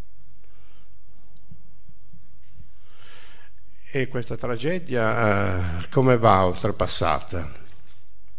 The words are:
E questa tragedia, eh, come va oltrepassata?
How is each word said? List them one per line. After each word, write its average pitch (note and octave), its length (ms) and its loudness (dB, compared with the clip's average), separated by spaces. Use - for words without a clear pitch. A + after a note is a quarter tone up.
E C3 160 0
questa B2 300 -2
tragedia, A2 1400 2
eh, - 80 -2
come C3 280 6
va G#2 280 8
oltrepassata? F2 1040 0